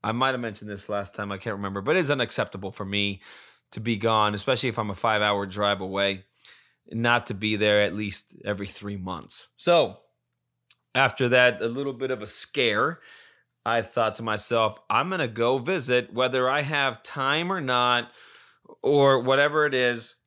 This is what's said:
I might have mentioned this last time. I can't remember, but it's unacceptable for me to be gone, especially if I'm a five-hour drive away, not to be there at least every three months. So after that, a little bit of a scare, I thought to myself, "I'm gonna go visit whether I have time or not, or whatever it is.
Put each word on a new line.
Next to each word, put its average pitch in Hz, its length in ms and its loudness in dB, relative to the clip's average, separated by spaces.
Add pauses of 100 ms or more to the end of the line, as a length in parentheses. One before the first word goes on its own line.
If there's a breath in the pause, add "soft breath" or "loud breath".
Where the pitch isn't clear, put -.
I 107 80 -2
might 131 200 2
have 123 100 -4
mentioned 107 280 -10
this 101 200 -10
last 101 260 -4
time. 101 160 -8
I 95 60 -6
can't 101 180 -6
remember, 98 240 -6
but 131 160 0
it's 165 140 2
unacceptable 107 640 -2
for - 140 -10
me 101 360 -2 (500 loud breath)
to - 80 -10
be 113 160 -2
gone, 107 380 2
especially 127 360 0
if 107 80 -4
I'm 107 120 -4
a 98 60 -6
five-hour 104 500 0
drive 101 340 0
away, 98 460 -2 (680 loud breath)
not 117 360 2
to 113 60 -6
be 107 220 -2
there 104 260 4
at 95 140 0
least 104 480 -6
every 101 240 -4
three 101 300 -10
months. 92 580 -8
So 151 440 2 (920)
after 127 360 2
that, 123 320 6
a 117 60 -2
little 135 260 -6
bit 131 180 -6
of 107 100 -4
a 104 60 -12
scare, 123 720 -2 (680 loud breath)
I 113 160 0
thought 107 340 -2
to 117 80 -8
myself, 110 560 0 (100)
"I'm 131 200 2
gonna 170 180 -2
go 117 320 0
visit 123 540 0
whether 127 360 2
I 143 120 0
have 139 420 -2
time 151 480 -2
or 185 100 -4
not, 123 480 2 (720 loud breath)
or 139 380 6
whatever 143 460 4
it 143 80 0
is. 120 420 0 (120)